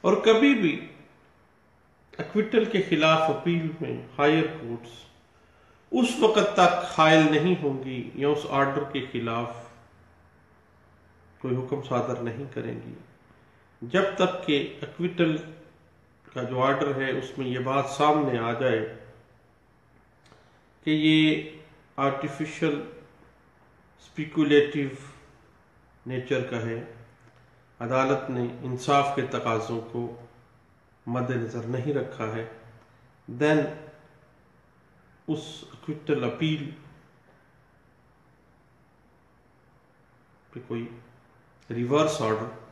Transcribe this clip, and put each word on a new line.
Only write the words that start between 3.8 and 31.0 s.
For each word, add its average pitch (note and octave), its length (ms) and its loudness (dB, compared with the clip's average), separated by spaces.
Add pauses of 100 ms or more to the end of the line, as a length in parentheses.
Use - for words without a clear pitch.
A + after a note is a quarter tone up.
میں B2+ 140 -6 (240)
ہائر D3+ 280 4 (140)
کورٹس A#2 300 -10 (1000)
اس A#3+ 280 2
وقت G#3+ 340 6
تک F3+ 200 8 (240)
حائل D#3+ 320 8
نہیں D#3 320 4
ہوں C3+ 220 -2
گی B2 300 -8
یا C#3 140 0
اس D3 220 0
آرڈر C#3 420 0
کے C3 200 -4
خلاف A#2 420 -4 (1900)
کوئی B2+ 160 -2
حکم C3 320 -6
صادر B2 340 -2
نہیں A#2+ 220 -6 (100)
کریں A#2 200 -8 (100)
گی، A#2 100 -14 (880)
جب F3 220 0 (100)
تک F3+ 320 0
کہ D3 100 2 (260)
اکویٹل E3+ 540 -2 (960)
کا B2+ 100 -6
جو B2+ 200 -2
آرڈر C#3 380 2
ہے C3 180 -2
اس - 200 -10
میں C3 80 -4
یہ B2 120 -4
بات C3 260 0 (120)
سامنے D3 420 4
آ A#2 220 -2
جائے B2 200 2 (2000)
کہ D#3 60 -2
یہ D#3 600 4 (460)
آرٹیفیشل D3 840 -2 (1160)
اسپیکولیٹو D3 880 2 (1160)
نیچر B2+ 440 -2
کا A#2 160 -4
ہے، A2+ 180 -6 (960)
عدالت C3 500 0
نے B2 120 -4 (200)
انصاف C#3 440 2 (100)
کے C3 140 -2
تقاضوں A2+ 500 -4 (120)
کو A#2+ 80 -6 (1040)